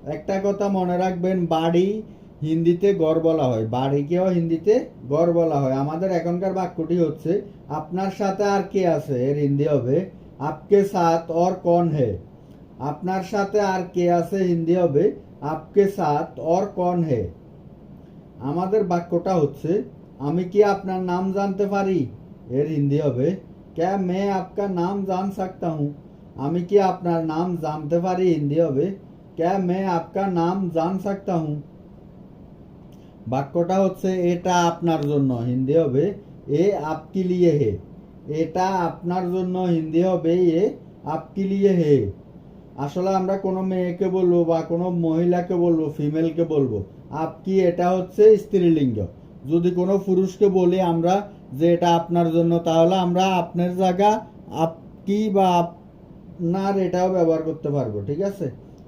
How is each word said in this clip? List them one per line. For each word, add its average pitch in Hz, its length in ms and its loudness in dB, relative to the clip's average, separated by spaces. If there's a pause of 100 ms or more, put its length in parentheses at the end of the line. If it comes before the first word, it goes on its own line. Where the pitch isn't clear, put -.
একটা 156 380 -6
কথা 202 240 0
মনে 185 280 0
রাখবেন, 185 500 0
বাড়ি 165 400 2 (560)
হিন্দিতে 165 520 2
ঘর 160 260 2
বলা 160 260 2
হয়, 113 200 0
বাড়িকেও 143 640 0
হিন্দিতে 170 460 2 (340)
ঘর 160 240 2
বলা 165 280 2
হয়। 135 220 0
আমাদের 165 280 -2
এখনকার 175 440 -2
বাক্যটি 175 420 -4
হচ্ছে, 160 360 -2 (360)
"আপনার 175 420 -6
সাথে 196 340 -2
আর 196 260 2
কে 190 180 0
আছে?" 147 260 0 (120)
এর 143 100 0
হিন্দি 143 300 0
হবে, 135 300 2 (420)
"আপকে 151 460 0
সাথ 165 460 0
অর 170 220 2 (100)
কন 175 260 2
হে?" 139 220 0 (680)
"আপনার 185 440 -6
সাথে 196 380 -2
আর 190 220 0 (100)
কে 180 200 0
আছে?" 175 320 0
হিন্দি 170 300 0
হবে, 170 300 2 (360)
"আপকে 160 480 0
সাথ 156 400 -2 (120)
অর 170 240 0 (100)
কন 180 300 0
হে?" 127 180 0 (1160)
আমাদের 185 440 0
বাক্যটা 175 500 -2
হচ্ছে, 151 380 0 (460)
"আমি 156 260 -2
কি 180 200 0
আপনার 190 380 0
নাম 180 300 -2
জানতে 196 340 -2
পারি?" 196 340 0 (500)
এর 139 180 0
হিন্দি 143 320 0
হবে, 135 260 0 (480)
"ক্যা 175 220 -2
মে 185 240 -2 (100)
আপকা 190 380 -4
নাম 180 360 -2
জান 190 260 -2
সকতা 185 400 -6
হুঁ?" 147 200 -4 (460)
"আমি 151 260 -2
কি 185 180 0
আপনার 180 440 0
নাম 160 320 -2
জানতে 151 440 -4
পারি?" 185 340 0
হিন্দি 147 260 0
হবে, 151 260 0 (500)
"ক্যা 165 220 0
মে 185 280 -2
আপকা 180 420 -2
নাম 175 280 0 (180)
জান 165 240 0
সকতা 196 380 -4
হুঁ?" 151 200 -2 (1700)
বাক্যটা 170 500 -2
হচ্ছে, 190 320 0 (200)
"এটা 180 240 -2 (120)
আপনার 170 420 0
জন্য।" 139 220 2 (180)
হিন্দি 131 280 0
হবে, 147 280 2 (440)
"এ 147 160 2 (200)
আপকি 156 400 -6
লিয়ে 180 280 4
হে।" 131 200 2 (560)
এটা 165 380 -2 (220)
আপনার 175 440 -4
জন্য, 185 320 -2
হিন্দি 165 380 2
হবে, 170 300 0 (280)
"এ - 20 4 (420)
আপকি - 400 -6
লিয়ে 196 280 2
হে।" 151 240 4 (800)
আসলে 185 340 -4
আমরা 190 260 0
কোনো 190 260 -4
মেয়েকে 185 460 -2
বলবো 180 360 2
বা 165 180 0
কোনো 170 280 -2
মহিলাকে 175 640 0
বলবো, 170 360 2
ফিমেলকে 160 540 -2
বলবো, 135 340 0 (320)
আপকি, 160 500 -6
এটা 175 300 2
হচ্ছে 185 320 0 (140)
স্ত্রীলিঙ্গ। 160 600 2 (500)
যদি 170 220 2
কোনো 180 280 0
পুরুষকে 190 500 2
বলি 185 320 4
আমরা 170 340 2 (380)
যে, 143 200 0
"এটা 170 240 2
আপনার 170 360 0
জন্য", 170 260 4
তাহলে 165 380 4
আমরা 180 280 2 (180)
আপনার 175 340 -2
জায়গা 185 340 2 (540)
আপকি - 560 -4 (100)
বা 190 160 4 (120)
আপনার - 1200 -4
এটাও 180 320 0
ব্যবহার 165 320 2
করতে 156 280 -6
পারবো, 117 360 -2
ঠিক 147 140 -4
আছে? 196 260 -4 (420)